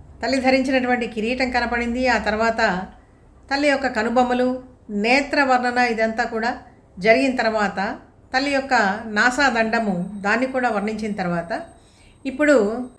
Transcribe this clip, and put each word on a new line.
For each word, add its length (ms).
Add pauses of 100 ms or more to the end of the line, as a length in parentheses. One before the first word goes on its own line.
(220)
తల్లి 180
ధరించినటువంటి 680
కిరీటం 440
కనపడింది, 580
ఆ 100
తర్వాత 680 (680)
తల్లి 140
యొక్క 180
కనుబొమ్మలు, 760 (280)
నేత్ర 520
వర్ణన 360
ఇదంతా 460
కూడా 340 (400)
జరిగిన 380
తర్వాత 600 (380)
తల్లి 160
యొక్క 540
నాసాదండము 1080
దాన్ని 340
కూడా 240
వర్ణించిన 420
తర్వాత 500 (640)
ఇప్పుడు 600 (100)